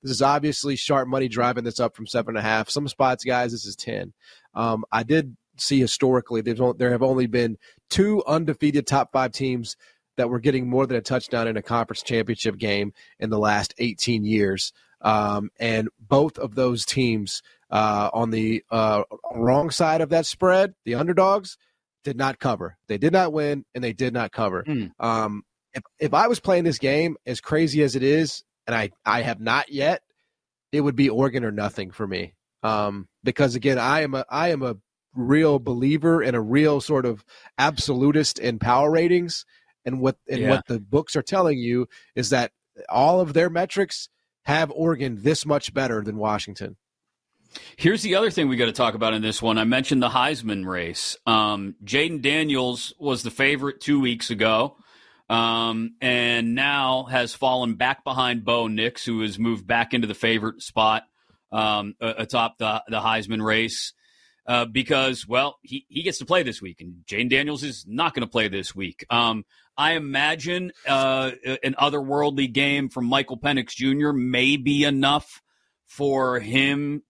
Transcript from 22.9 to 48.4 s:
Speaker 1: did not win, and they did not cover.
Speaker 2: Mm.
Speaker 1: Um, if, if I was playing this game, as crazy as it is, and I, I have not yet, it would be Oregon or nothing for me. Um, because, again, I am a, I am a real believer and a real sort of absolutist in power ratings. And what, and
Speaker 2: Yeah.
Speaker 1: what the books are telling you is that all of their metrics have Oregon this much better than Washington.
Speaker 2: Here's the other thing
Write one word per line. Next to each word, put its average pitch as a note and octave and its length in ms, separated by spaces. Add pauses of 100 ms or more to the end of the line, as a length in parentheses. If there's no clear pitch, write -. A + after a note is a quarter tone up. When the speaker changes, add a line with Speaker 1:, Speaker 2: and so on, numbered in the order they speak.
Speaker 1:
did D3 140
not F3+ 200
win, D3 320 (100)
and B2 80
they A#2 100
did A#2+ 220
not A#2 160
cover. F#2+ 320
Speaker 2:
Mm. A#2+ 380
Speaker 1:
Um, A2 420 (320)
if, - 80 (160)
if D3+ 160
I G3+ 140
was A#3+ 100
playing F3+ 240
this D#3+ 160
game, D3+ 380 (100)
as B2+ 140
crazy D3+ 420
as C3+ 140
it C3 80
is, D3+ 400 (220)
and A#2 100
I, G#2 140 (140)
I A2+ 180
have A2+ 180
not B2 320
yet, C#3+ 300 (680)
it D3 120
would C#3 120
be C3+ 160
Oregon B2 340
or G#2+ 60
nothing G#2 400
for G#2+ 160
me. F#2 280 (280)
Um, G#2 460 (160)
because, B2+ 320
again, B2+ 220
I C#3 240
am C#3 120
a, C3 160
I D#3+ 200
am C#3+ 120
a A#2+ 140 (380)
real C#3+ 440
believer C#3+ 640
and B2 140
a A#2 40
real C#3+ 400
sort C3+ 260
of A2 180 (340)
absolutist C#3+ 800
in A#2 220
power B2+ 300
ratings. E3+ 540 (400)
And B2+ 160
what, C3 160 (120)
and C3 120
Speaker 2:
Yeah. B2+ 100
Speaker 1:
what C3+ 180
the A#2+ 100
books A#2+ 380
are D3+ 60
telling E3+ 360
you A#2+ 300 (260)
is A#2+ 160
that B2 220 (360)
all D3+ 320
of D#3+ 120
their E3+ 180
metrics F3+ 580 (360)
have D3+ 300
Oregon C#3 480
this C#3+ 220
much D3 300
better A#2+ 300
than G#2+ 120
Washington. G#2 600 (1000)
Speaker 2:
Here's G3 260
the G#3 140
other G#3+ 140
thing D#3 180